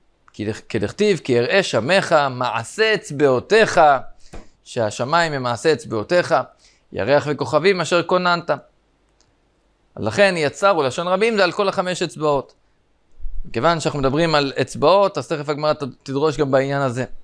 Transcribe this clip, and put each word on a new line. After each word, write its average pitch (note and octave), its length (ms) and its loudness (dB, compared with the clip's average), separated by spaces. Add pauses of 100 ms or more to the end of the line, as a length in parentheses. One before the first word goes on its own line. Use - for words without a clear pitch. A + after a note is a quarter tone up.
(340)
כי G#2+ 180 -6
דכ-, - 180 -12
כדכתיב, D#3 540 -2
כי A#2+ 160 2
אראה E3+ 240 2
שמך, D#3 520 0 (160)
מעשה B2 640 -2
אצבעותיך, D3+ 880 2 (840)
שהשמיים C#3+ 720 -2
הם C3 100 -4
מעשה B2 300 0
אצבעותיך, D#3 600 0 (580)
ירח A#2+ 340 2
וכוכבים D3+ 540 0
אשר E3+ 220 0
כוננת. F3 460 0 (1500)
לכן B2 400 2
יצרו D#3+ 460 2
לשון E3+ 240 -2
רבים G#3 300 0
זה G3 60 4
על F3 80 2
כל G3 180 -2
החמש F3+ 320 -4
אצבעות. D3 520 -2 (920)
מכיוון D#3 340 0
שאנחנו C#3+ 200 -4
מדברים D3+ 360 0
על C#3 260 0
אצבעות, F3 560 2
אז B2+ 100 -6
תכף D3 220 -6
הגמרא D3+ 240 -2
ת-, D3 100 -8 (200)
תדרוש C#3 340 -2
גם C#3+ 140 -2
בעניין C#3 300 0
הזה. B2+ 240 -2 (180)